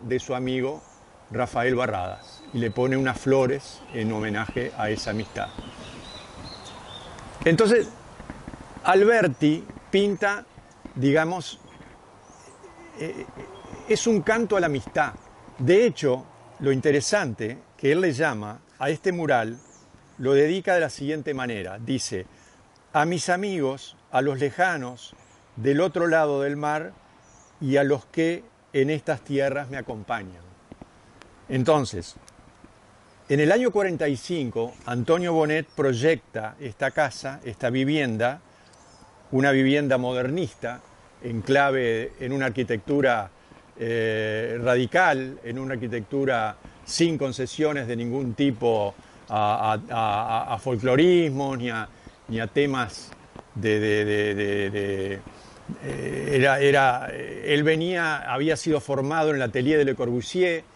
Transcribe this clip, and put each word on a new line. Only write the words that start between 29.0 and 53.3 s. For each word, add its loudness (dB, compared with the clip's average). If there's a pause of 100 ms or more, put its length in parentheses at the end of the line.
tierras -2
me -10
acompañan". -8 (1080)
Entonces, 0 (1120)
en 2
el 4
año 4
cuarenta 0
y 0
cinco, -6 (120)
Antonio 0
Bonet 2
proyecta 0
esta -4
casa, -4
esta -4
vivienda, 0 (920)
una 4
vivienda 4
modernista, -4 (420)
en -6
clave, 2
en -6
una -2
arquitectura, 0 (480)
eh, -2
radical, 2
en -8
una -6
arquitectura -2 (300)
sin 0
concesiones -2
de -4
ningún -4
tipo 2 (340)
a, 2
a, -4
a, 0
a -2
folclorismo, 2
ni -6
a, -6 (420)
ni -2
a -4
temas -2 (440)